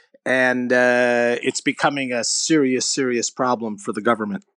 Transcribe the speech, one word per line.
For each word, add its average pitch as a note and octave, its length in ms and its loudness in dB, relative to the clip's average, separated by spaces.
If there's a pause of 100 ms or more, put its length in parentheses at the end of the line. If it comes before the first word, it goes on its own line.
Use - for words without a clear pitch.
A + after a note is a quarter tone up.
(260)
and, B2+ 460 2
uh, B2 680 4
it's C3+ 180 -4
becoming C#3 520 -2
a A#2 120 -4
serious, C3 640 0
serious B2 440 -2
problem A#2 480 -2
for G#2+ 140 -8
the G#2 100 -6
government. G#2+ 420 -2 (140)